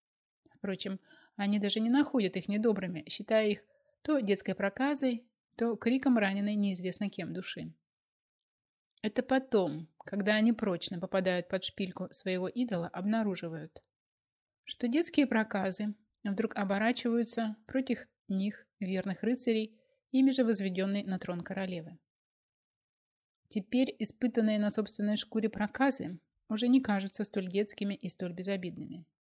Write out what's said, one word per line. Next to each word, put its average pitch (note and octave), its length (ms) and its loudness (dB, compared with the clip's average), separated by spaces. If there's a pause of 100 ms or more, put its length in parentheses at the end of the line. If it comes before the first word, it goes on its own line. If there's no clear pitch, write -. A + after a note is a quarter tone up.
(500)
Впрочем, F#3+ 480 -6 (380)
они G3+ 240 2
даже G3+ 180 2
не A3+ 120 2
находят B3+ 440 4
их F#3 140 -4
недобрыми, G3+ 600 0
считая A3 420 2
их G3+ 140 -2 (380)
то D4+ 160 2
детской G3 380 0
проказой, B3+ 680 0 (300)
то A#3 220 0
криком B3+ 420 4
раненой G3+ 380 0
неизвестно F#3+ 520 -2
кем E3+ 240 -6
души. E3 400 -8 (1300)
Это G#3+ 220 -2
потом, G3 640 0 (180)
когда G3+ 300 0
они A3 180 6
прочно F#3+ 460 -2
попадают F3+ 480 0
под F#3+ 160 -2
шпильку F#3 480 -6
своего F#3 380 -2
идола, G3+ 400 -2
обнаруживают, F3+ 920 -4 (840)
что - 240 -6
детские D4 400 2
проказы G#3 640 -2 (300)
вдруг G#3+ 320 -2
оборачиваются A3+ 960 0 (140)
против C4 400 -2 (180)
них, G3 400 -2 (140)
верных F#3 420 -4
рыцарей, A3 560 0 (320)
ими C4 220 6
же C4 100 4
возведённой G3 640 2
на F#3 160 -2
трон F3 220 -6
королевы. F3+ 540 -6 (1500)
Теперь B3 500 0
испытанные G#3+ 600 0
на G#3 120 2
собственной G#3 460 -2
шкуре G#3+ 320 -2
проказы G#3+ 720 0 (300)
уже A3 200 0
не C4 120 8
кажутся G3+ 440 -2
столь F#3+ 260 -4
детскими G3+ 440 -2
и - 140 -8
столь F3 240 -6
безобидными. F3+ 720 -6 (160)